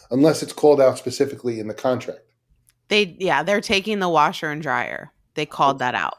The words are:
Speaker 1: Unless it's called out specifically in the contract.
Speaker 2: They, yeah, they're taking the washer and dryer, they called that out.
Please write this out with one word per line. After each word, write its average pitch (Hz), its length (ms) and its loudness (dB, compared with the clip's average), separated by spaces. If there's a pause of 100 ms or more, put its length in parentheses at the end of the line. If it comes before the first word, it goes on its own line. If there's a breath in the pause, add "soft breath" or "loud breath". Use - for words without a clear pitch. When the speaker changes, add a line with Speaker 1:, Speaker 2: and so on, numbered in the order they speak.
(100)
Speaker 1:
Unless 147 320 4
it's 135 100 -10
called 147 280 4
out 127 180 4
specifically 123 640 -4
in 107 80 -8
the 107 60 -8
contract. - 460 -4 (680)
Speaker 2:
They, 208 300 0
yeah, 156 240 0
they're 202 180 0
taking 208 380 -2
the 185 100 0
washer 156 420 0
and 147 120 -8
dryer, 123 500 -6 (240)
they 151 100 -4
called 139 320 0
that 123 160 -2
out. 87 240 -4